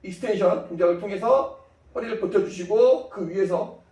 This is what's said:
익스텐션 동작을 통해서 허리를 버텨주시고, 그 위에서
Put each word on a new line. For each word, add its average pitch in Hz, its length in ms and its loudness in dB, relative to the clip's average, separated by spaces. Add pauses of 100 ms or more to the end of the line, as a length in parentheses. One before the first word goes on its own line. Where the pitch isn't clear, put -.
익스텐션 190 640 0
동작을 175 300 2
통해서 214 640 0 (300)
허리를 226 240 -6
버텨주시고, 202 920 2
그 175 180 -8
위에서 175 520 -4 (120)